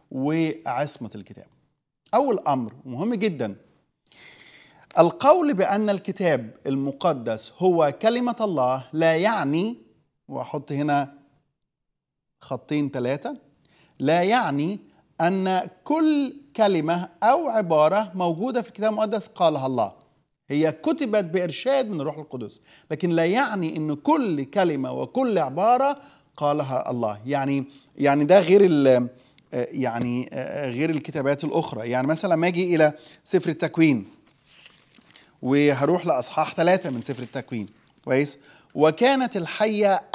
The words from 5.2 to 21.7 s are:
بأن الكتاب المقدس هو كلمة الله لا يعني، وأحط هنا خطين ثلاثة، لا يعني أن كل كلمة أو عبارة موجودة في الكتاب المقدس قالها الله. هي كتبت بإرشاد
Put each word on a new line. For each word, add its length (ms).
بأن 360
الكتاب 640
المقدس 880
هو 440
كلمة 400
الله 520
لا 240
يعني، 600
وأحط 440
هنا 420
خطين 500
ثلاثة، 480
لا 240
يعني 560
أن 480
كل 500
كلمة 540
أو 260
عبارة 680
موجودة 460
في 60
الكتاب 260
المقدس 340
قالها 380
الله. 280
هي 220
كتبت 520
بإرشاد 680